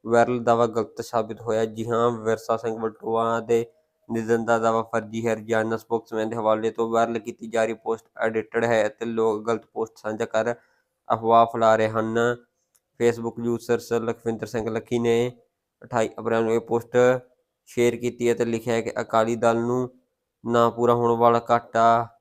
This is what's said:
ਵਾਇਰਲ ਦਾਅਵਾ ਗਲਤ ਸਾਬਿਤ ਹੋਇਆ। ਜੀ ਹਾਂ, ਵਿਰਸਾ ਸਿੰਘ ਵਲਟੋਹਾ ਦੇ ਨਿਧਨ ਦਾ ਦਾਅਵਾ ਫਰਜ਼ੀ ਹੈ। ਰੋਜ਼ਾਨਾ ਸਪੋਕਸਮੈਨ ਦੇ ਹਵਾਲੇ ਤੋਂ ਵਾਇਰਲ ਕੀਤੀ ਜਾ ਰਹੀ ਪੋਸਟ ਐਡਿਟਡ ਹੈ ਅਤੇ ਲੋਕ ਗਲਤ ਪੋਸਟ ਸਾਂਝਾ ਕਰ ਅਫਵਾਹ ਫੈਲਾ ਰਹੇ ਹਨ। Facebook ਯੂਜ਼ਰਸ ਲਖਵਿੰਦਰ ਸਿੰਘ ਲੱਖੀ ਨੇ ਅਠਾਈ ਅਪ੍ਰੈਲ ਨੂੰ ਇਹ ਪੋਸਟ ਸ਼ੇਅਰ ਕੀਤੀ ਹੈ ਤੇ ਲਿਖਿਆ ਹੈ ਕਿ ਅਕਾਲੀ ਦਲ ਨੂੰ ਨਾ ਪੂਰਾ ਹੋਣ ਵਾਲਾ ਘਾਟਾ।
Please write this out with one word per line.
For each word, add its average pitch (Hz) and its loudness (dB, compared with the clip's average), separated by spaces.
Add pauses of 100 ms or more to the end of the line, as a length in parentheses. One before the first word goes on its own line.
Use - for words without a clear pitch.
ਵਾਇਰਲ 117 2
ਦਾਅਵਾ 117 4
ਗਲਤ 110 -6
ਸਾਬਿਤ 110 -6
ਹੋਇਆ। 110 -2
ਜੀ 110 -8
ਹਾਂ, 117 2
ਵਿਰਸਾ 110 -2
ਸਿੰਘ 113 -6
ਵਲਟੋਹਾ 113 -2
ਦੇ 117 0 (440)
ਨਿਧਨ 113 0
ਦਾ 117 2
ਦਾਅਵਾ 113 2
ਫਰਜ਼ੀ 113 -6
ਹੈ। 113 0
ਰੋਜ਼ਾਨਾ 110 -2
ਸਪੋਕਸਮੈਨ 110 -6
ਦੇ 113 -8
ਹਵਾਲੇ 110 0
ਤੋਂ 113 -2
ਵਾਇਰਲ 117 0
ਕੀਤੀ 113 -12
ਜਾ 113 0
ਰਹੀ 113 -6
ਪੋਸਟ 113 -6 (160)
ਐਡਿਟਡ 113 -2
ਹੈ 113 2
ਅਤੇ 113 -8
ਲੋਕ 113 -2
ਗਲਤ 113 -4
ਪੋਸਟ 113 -8
ਸਾਂਝਾ 110 -6
ਕਰ 110 -2 (560)
ਅਫਵਾਹ 113 4
ਫੈਲਾ 113 4
ਰਹੇ 110 2
ਹਨ। 113 -2 (840)
Facebook 117 -2
ਯੂਜ਼ਰਸ 117 -2
ਲਖਵਿੰਦਰ 113 -4
ਸਿੰਘ 113 -6
ਲੱਖੀ 113 -4
ਨੇ 117 2 (680)
ਅਠਾਈ 113 -2 (100)
ਅਪ੍ਰੈਲ 113 0
ਨੂੰ 113 2
ਇਹ 117 2
ਪੋਸਟ 117 -2 (720)
ਸ਼ੇਅਰ 120 2
ਕੀਤੀ 120 -2
ਹੈ 120 2
ਤੇ 120 0
ਲਿਖਿਆ 117 -4
ਹੈ 113 0
ਕਿ 113 -8
ਅਕਾਲੀ 113 0
ਦਲ 117 2
ਨੂੰ 123 -2 (540)
ਨਾ 117 4
ਪੂਰਾ 120 2
ਹੋਣ 117 2
ਵਾਲਾ 117 4
ਘਾਟਾ। 117 2 (140)